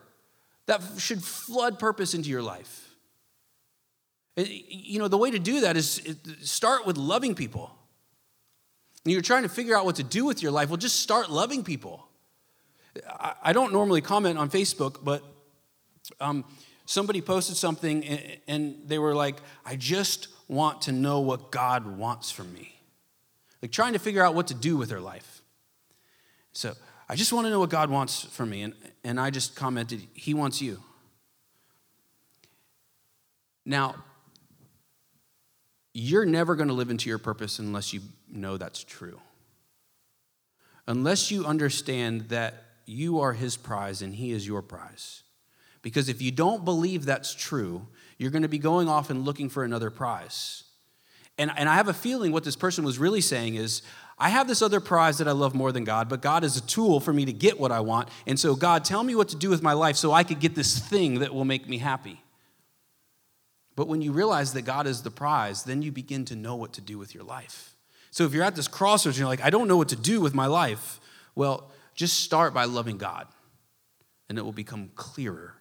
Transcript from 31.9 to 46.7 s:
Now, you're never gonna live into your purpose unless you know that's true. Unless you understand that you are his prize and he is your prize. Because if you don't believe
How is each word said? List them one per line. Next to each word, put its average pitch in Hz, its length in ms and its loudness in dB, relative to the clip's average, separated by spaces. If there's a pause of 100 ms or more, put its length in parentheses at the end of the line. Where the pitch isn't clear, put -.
Now, 135 380 0 (1900)
you're 156 320 4
never 165 280 4
gonna 147 200 2
live 123 160 -2
into 117 180 -2
your 110 100 -2
purpose 107 400 -6
unless 104 340 -6
you 101 80 -8 (300)
know 98 260 -6
that's 90 280 -10
true. - 360 -18 (1700)
Unless 135 460 0
you 190 120 -2
understand 131 840 0
that 113 340 -4 (240)
you 156 320 -2
are 139 140 2
his 117 240 -4
prize 98 440 -6
and 98 140 -8
he 120 160 -6
is 104 160 -4
your 101 160 -4
prize. - 600 -18 (580)
Because 131 260 0
if 123 140 -6
you 127 80 0
don't 175 340 2
believe 170 400 0